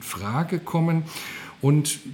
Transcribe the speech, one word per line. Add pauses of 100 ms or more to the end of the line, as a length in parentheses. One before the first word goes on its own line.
Frage
kommen. (600)
Und (160)